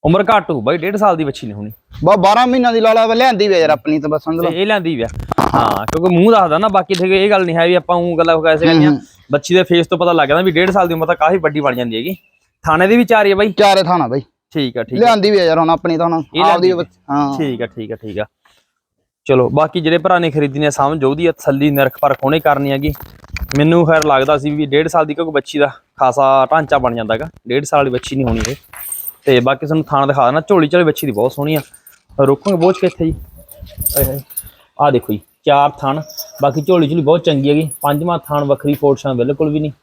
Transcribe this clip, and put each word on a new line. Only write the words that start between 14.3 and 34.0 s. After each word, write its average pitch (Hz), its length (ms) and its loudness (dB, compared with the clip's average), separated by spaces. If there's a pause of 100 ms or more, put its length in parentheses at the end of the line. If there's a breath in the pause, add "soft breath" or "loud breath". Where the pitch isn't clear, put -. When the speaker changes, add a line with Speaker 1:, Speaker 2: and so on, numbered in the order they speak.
Speaker 1:
ਠੀਕ 135 220 -4
ਆ, 120 60 -4
ਠੀਕ 127 160 -6
ਆ। 226 60 4
Speaker 2:
ਲਿਆਂਦੀ 214 260 4
ਵੀ 208 80 2
ਆ 180 60 2
ਯਾਰ 160 140 2
ਹੁਣ 165 120 2
ਆਪਣੀ 165 260 0
ਤਾਂ 170 100 -2
ਹੁਣ 165 160 -2 (120)
Speaker 1:
ਇਹ 160 100 0
Speaker 2:
ਆਪਦੀ 175 240 2
Speaker 1:
ਲਿਆਂਦੀ 185 40 2
Speaker 2:
ਬੱਚ-, 175 260 -6 (120)
ਹਾਂ। 139 280 -2
Speaker 1:
ਠੀਕ 131 240 -4
ਆ, 117 40 -6
ਠੀਕ 110 260 -12
ਆ, - 20 -8
ਠੀਕ 107 240 -12
ਆ। 107 60 -4 (1000)
ਚਲੋ, 127 240 2
ਬਾਕੀ 151 320 -2
ਜਿਹੜੇ 160 180 0
ਭਰਾ 180 200 2
ਨੇ 170 120 0
ਖਰੀਦਣੀ 147 360 -2
ਆ, 147 40 2
ਸਮਝ 143 340 -2
ਉਹਦੀ 147 220 0
ਆ, 165 60 2
ਤਸੱਲੀ 143 380 0
ਨਿਰਖ 139 300 0
ਪਰਖ 139 240 0
ਉਹਨੇ 151 160 0
ਕਰਨੀ 139 300 0
ਹੈਗੀ। 143 220 -2 (680)
ਮੈਨੂੰ 165 280 4
ਖੈਰ 156 180 2
ਲੱਗਦਾ 139 340 2
ਸੀ 147 120 -4
ਵੀ 147 160 -4
ਡੇਢ 147 220 0
ਸਾਲ 156 180 0
ਦੀ, 151 80 -8
ਕਿਉਂਕਿ 160 180 -6
ਬੱਚੀ 147 260 -4
ਦਾ 143 120 2 (260)
ਖਾਸਾ 135 540 2
ਢਾਂਚਾ 151 280 0
ਬਣ 123 160 -2
ਜਾਂਦਾ 113 200 -4
ਹੈਗਾ, 147 140 -6 (200)
ਡੇਢ 135 160 -2
ਸਾਲ 143 200 0
ਦੀ 131 60 -2
ਬੱਚੀ 123 260 -6
ਨਹੀਂ 135 100 -2
ਹੋਣੀ 113 220 -2
ਇਹ। 135 60 -6 (680)
ਤੇ 127 160 4
ਬਾਕੀ 135 260 -2
ਤੁਹਾਨੂੰ 156 180 -2
ਥਾਣ 139 220 0
ਦਿਖਾ 135 200 0
ਦੇਣਾ, 143 140 0
ਝੋਲੀ 165 280 0
ਝਾਲੀ 175 160 2
ਬੱਚੀ 156 220 -2
ਦੀ 127 60 -4
ਬਹੁਤ 113 200 -2
ਸੋਹਣੀ 147 220 -4
ਆ। 147 60 -2 (600 soft breath)
ਰੋਕਾਂਗੇ 143 400 0
ਬੋਝ 185 200 2
ਕਿੱਥੇ 180 240 -2
ਜੀ? 165 100 -2 (840)
ਆਏ 139 60 2